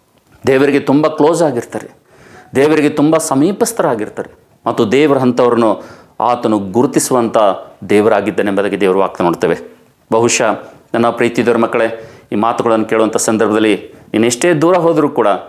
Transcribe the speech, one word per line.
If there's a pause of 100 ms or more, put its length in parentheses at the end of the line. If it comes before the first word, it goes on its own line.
(460)
ದೇವರಿಗೆ
ತುಂಬ
ಕ್ಲೋಸ್
ಆಗಿರ್ತಾರೆ, (640)
ದೇವರಿಗೆ
ತುಂಬ
ಸಮೀಪಸ್ಥರಾಗಿರ್ತಾರೆ (360)
ಮತ್ತು
ದೇವರ
ಅಂಥವ್ರನ್ನು (380)
ಆತನು
ಗುರುತಿಸುವಂಥ (540)
ದೇವರಾಗಿದ್ದಾನೆ
ಎಂಬುದಾಗಿ
ದೇವರು
ವಾಕ್ಯ
ನೋಡ್ತೇವೆ. (360)
ಬಹುಶಃ (300)
ನನ್ನ
ಪ್ರೀತಿ
ದೇವರ
ಮಕ್ಕಳೇ, (200)
ಈ
ಮಾತುಗಳನ್ನು
ಕೇಳುವಂಥ
ಸಂದರ್ಭದಲ್ಲಿ (180)
ನೀನು
ಎಷ್ಟೇ
ದೂರ
ಹೋದರೂ
ಕೂಡ, (220)